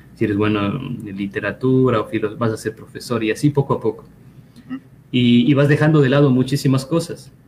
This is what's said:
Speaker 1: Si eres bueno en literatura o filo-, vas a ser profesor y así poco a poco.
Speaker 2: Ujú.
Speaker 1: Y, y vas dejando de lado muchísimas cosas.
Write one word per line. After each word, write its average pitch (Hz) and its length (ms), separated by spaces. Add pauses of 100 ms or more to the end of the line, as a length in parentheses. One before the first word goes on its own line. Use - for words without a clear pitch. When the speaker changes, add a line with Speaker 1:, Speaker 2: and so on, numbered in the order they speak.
(180)
Speaker 1:
Si 113 80
eres 104 120
bueno 104 300
en 98 500
literatura 107 840
o - 80
filo-, 107 280
vas 113 160
a 107 40
ser - 180
profesor - 480
y 110 80
así 143 200
poco 135 240
a - 60
poco. - 240 (600)
Speaker 2:
Ujú. - 140 (320)
Speaker 1:
Y, 120 380
y 139 40
vas 139 140
dejando 151 320
de 131 80
lado 143 220
muchísimas 131 540
cosas. 165 460 (180)